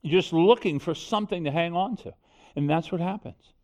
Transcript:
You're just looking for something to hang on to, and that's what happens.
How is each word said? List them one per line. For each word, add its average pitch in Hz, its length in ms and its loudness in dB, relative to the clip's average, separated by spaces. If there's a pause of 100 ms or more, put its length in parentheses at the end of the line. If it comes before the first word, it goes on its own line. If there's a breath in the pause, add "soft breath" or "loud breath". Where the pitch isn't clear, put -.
You're 175 180 2
just - 100 -6
looking 175 460 4
for 165 160 -4
something 202 520 -4
to 135 60 -2
hang 170 220 -2
on 196 240 -2
to, - 160 -14 (420 soft breath)
and 143 140 0
that's 160 220 0
what 175 100 -4
happens. - 520 -8 (100)